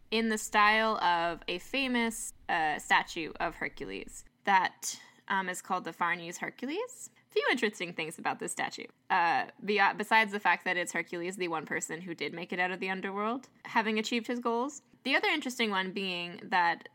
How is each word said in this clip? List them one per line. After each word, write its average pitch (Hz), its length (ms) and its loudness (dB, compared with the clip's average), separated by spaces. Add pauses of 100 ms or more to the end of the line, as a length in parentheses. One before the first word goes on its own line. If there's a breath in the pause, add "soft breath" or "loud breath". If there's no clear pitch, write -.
in 226 200 2
the 214 80 2
style 214 600 4
of 170 500 2
a 175 120 -4
famous, 247 760 -2 (140)
uh, 156 320 2
statue - 600 0
of 170 160 -2
Hercules - 680 -10 (220)
that, - 540 2 (280 loud breath)
um, 190 220 0
is 180 120 -6
called 185 240 -2
the 165 80 -6
Farnese 175 440 -2
Hercules. 320 720 -8 (220 soft breath)
Few 480 200 2
interesting 208 420 -2
things 160 260 -6
about 143 200 -2
this 160 120 -6
statue. - 340 -6 (260)
Uh, 170 340 4 (180)
be-, 202 180 2 (160)
besides 214 340 4
the 202 80 -4
fact - 260 2
that 180 120 2
it's 175 160 -2
Hercules, 175 420 -4
the 180 120 -4
one 160 180 -4
person 160 360 -6
who 185 140 -10
did 151 180 -6
make 170 200 -10
it 180 60 -2
out 180 120 2
of 185 80 -6
the 190 100 -4
underworld, 202 600 -4 (160)
having 220 340 2
achieved 226 280 -2
his 247 120 -2
goals. 240 420 -2 (220)
The 269 120 0
other 415 140 2
interesting 247 420 0
one 190 220 0
being 175 500 -4
that 170 520 2